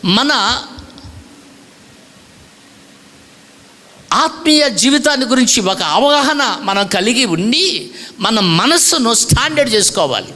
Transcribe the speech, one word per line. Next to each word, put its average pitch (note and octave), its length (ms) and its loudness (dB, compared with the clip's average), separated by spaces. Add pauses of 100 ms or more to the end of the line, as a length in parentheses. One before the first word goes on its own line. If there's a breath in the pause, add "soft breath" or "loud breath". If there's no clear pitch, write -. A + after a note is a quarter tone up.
మన A#3 580 0 (3500)
ఆత్మీయ D4+ 580 2
జీవితాన్ని C4 560 2
గురించి B3 340 2
ఒక F#3+ 220 -2
అవగాహన C4+ 800 2
మనం G3 240 0
కలిగి A3 380 0
ఉండి, A3 680 -2 (280 loud breath)
మన A3 220 0
మనస్సును A#3 760 2
స్టాండర్డ్ C#4 600 0
చేసుకోవాలి. C#3 600 0